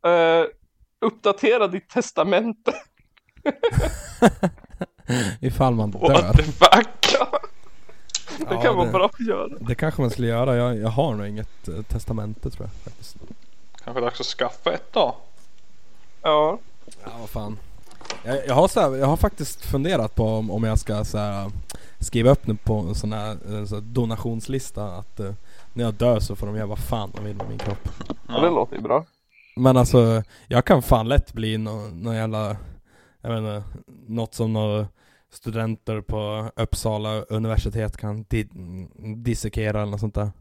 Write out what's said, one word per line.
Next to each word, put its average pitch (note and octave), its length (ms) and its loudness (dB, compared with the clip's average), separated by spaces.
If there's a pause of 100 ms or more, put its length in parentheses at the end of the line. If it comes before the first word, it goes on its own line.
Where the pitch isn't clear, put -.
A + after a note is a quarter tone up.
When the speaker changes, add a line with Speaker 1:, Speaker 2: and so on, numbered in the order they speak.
Speaker 1:
Eh, E3 400 6 (560)
uppdatera A3 680 4
ditt F3+ 220 -4
testamente. G#3 840 0 (680)
<laughs> - 2000 0
Speaker 2:
Ifall C3 340 2
man G#2+ 160 2
Speaker 3:
What G2 180 -4
Speaker 2:
dör. - 240 8
Speaker 3:
the D3 100 8
fuck? F3 460 8 (1500)
Speaker 1:
Det - 160 -2
Speaker 2:
Ja, A#2 80 0
Speaker 1:
kan A3+ 140 4
vara F3 100 2
Speaker 2:
det, A3+ 60 0
Speaker 1:
bra F#3 140 4
att - 200 0
göra. F#2+ 220 -2 (120)
Speaker 2:
det A#2 140 -2
kanske D#3 260 -2
man B2 100 2
skulle A#2+ 180 -4
göra. A#2+ 280 2
Jag, A#2+ 220 2
jag G#2+ 100 -2
har C3 260 0
nog G#2 120 -6
inget, G#2 420 -8
eh, A2 140 -6
testamente, A2 680 -4
tror - 160 -10
jag, G2 60 -8 (120)
faktiskt. - 320 -10 (680)
Speaker 3:
Kanske B2+ 180 -4
dags A#2+ 180 -2
att - 60 -4
skaffa - 460 -2
ett - 200 -6
då. D#3+ 240 2 (1040)
Speaker 1:
Ja. D#3 360 4 (460)
Speaker 2:
Ja, - 60 -10 (100)
vad A2 100 -8
fan. G#2+ 280 -6 (680)
Jag, C3 220 -4
jag C3 80 0
har E3 140 8
så A#3 120 2
här, C#3 160 4
jag C3+ 100 2
har D3 100 4
faktiskt - 480 0
funderat C#3 500 0
på A#2 140 2
om, A2 220 0
om G#2+ 140 0
jag A2 140 2
ska G#2+ 260 -2
så G#2+ 140 -4
här, G2+ 320 -4 (500)
skriva A#2+ 300 4
upp C#3+ 160 6
nu A2 100 0
på A2 180 0
en G#2 200 -2
sån G#2+ 180 -2
här, G#2+ 240 -6 (120)
en G#2 200 -6
sån G#2 100 -4
här G#2 160 -8
donationslista A#2 880 -4
att, F#2 360 -10
eh, G2 120 -6 (400)
när A#2+ 120 -4
jag A2+ 100 -2
dör A#2+ 260 4
så G#2 160 -2
får - 100 -6
de G#2 100 -4
göra G#2+ 100 -4
vad G#2 120 -4
fan G#2 380 -2
de G#2 80 -8
vill G#2 120 -6
med G2 120 -6
min G#2 100 -8
kropp. - 300 -6 (400)
Speaker 1:
Ja, A2+ 120 -2
det D#3+ 60 4
Speaker 3:
Ja. F3 40 4
Speaker 1:
låter B2+ 260 0
ju - 60 -6
bra. D3+ 220 2 (520)
Speaker 2:
Men C3 200 6
alltså, A2+ 460 6 (240)
jag B2 180 2
kan D3+ 180 6
fan A2+ 260 4
lätt C#3 240 2
bli A2 260 -2
nå-, G#2+ 340 -6
nån G#2 220 -6
jävla, A2 420 -2 (640)
jag A#2+ 100 -8
menar, A2 320 -4 (440)
något A2+ 280 -6
som A2 180 -2
några G#2+ 340 0 (440)
studenter A2 720 -6
på G#2+ 560 -6
Uppsala G#2+ 640 -2
universitet A2 760 -2
kan G#2+ 320 -8
di-, A2 200 -2 (680)
dissekera A2 680 -2
eller G#2 80 -4
något G2+ 100 -6
sånt G#2+ 140 -4
där. G#2 160 -2 (100)